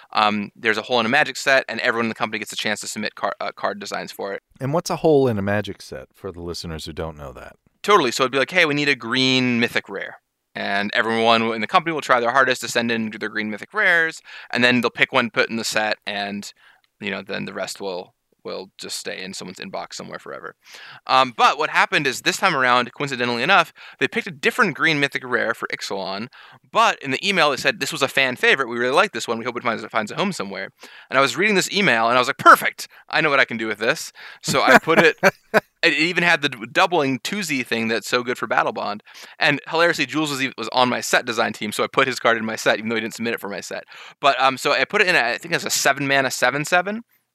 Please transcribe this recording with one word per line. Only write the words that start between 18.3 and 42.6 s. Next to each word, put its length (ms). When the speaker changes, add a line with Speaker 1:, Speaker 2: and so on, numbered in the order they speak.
Speaker 1:
will 320
just 220
stay 240
in 100
someone's 280
inbox 340
somewhere 240
forever. 380
Um, 300
but 200
what 140
happened 360
is 160
this 160
time 180
around, 380
coincidentally 480
enough, 300
they 100
picked 180
a 40
different 460
green 220
mythic 260
rare 300
for 180
Ixalan, 540
but 300
in 100
the 140
email 240
they 60
said 240
this 120
was 100
a 60
fan 280
favorite. 320
"We 100
really 160
like 180
this 160
one. 100
We 60
hope 120
it 60
finds, 240
finds 240
a 60
home 160
somewhere." 360
And 100
I 40
was 140
reading 180
this 180
email, 360
and 80
I 20
was 100
like, 100
"Perfect! 500
I 140
know 80
what 100
I 60
can 120
do 100
with 100
this." 320
So 200
I 160
put 200
it, 220
Speaker 2:
<laughs> 600
Speaker 1:
it 100
even 320
had 160
the 80
d-, 240
doubling 500
two 200
Z 220
thing 240
that's 200
so 140
good 160
for 80
Battle 260
Bond. 300
And 300
hilariously, 380
Jules 240
was, 120
e-, 140
was 160
on 160
my 140
set 240
design 260
team, 200
so 120
I 40
put 180
his 120
card 200
in 80
my 100
set, 220